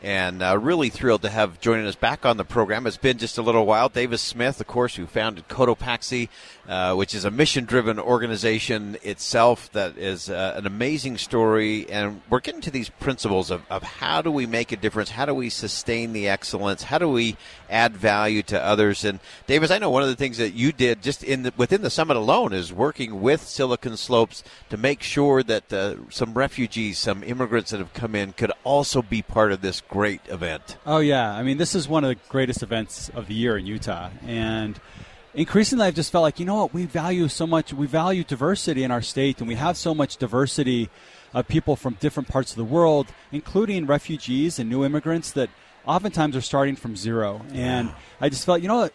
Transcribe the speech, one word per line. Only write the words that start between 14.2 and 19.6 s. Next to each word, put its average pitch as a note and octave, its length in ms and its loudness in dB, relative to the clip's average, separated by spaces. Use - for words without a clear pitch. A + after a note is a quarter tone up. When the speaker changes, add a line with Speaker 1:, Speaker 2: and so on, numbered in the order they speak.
Speaker 1:
do E3 80 0
we C#3 160 0
make A#2 280 -2
a - 20 -2
difference? G#2 360 -4
How A#2+ 140 -4
do C#3+ 80 -2
we B2+ 160 -4
sustain A#2 600 -4
the G2+ 160 -2
excellence? G2 560 -2
How C#3+ 140 -2
do E3+ 100 2
we A#2 300 2
add A2+ 260 2
value G#2 480 2
to G2+ 180 0
others? G#2 440 4
And G2 160 -2
Davis, D#3 240 4